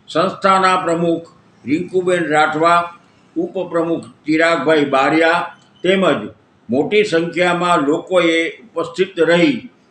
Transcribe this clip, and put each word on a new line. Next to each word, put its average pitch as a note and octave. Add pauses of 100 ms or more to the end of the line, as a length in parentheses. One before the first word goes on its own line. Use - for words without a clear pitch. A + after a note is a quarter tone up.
સંસ્થાના F#3
પ્રમુખ E3+ (380)
રિંકુબેન F3
રાઠવા, D#3 (440)
ઉપપ્રમુખ E3
ચિરાગભાઈ D#3
બારિયા D3+ (280)
તેમજ E3 (400)
મોટી D3+
સંખ્યામાં F3
લોકોએ E3
ઉપસ્થિત E3
રહી D#3 (220)